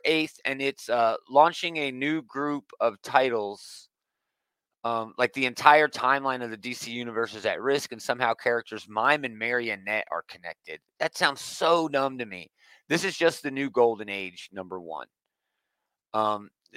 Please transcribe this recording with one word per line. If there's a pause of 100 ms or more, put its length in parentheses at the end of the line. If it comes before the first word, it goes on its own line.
eighth,
and
it's,
uh, (140)
launching
a
new
group
of
titles. (960)
Um,
like,
the
entire
timeline
of
the
D
C
universe
is
at
risk,
and
somehow
characters
Mime
and
Marionette
are
connected. (220)
That
sounds
so
dumb
to
me. (380)
This
is
just
the
new
Golden
Age
number
one. (1080)
Um, (280)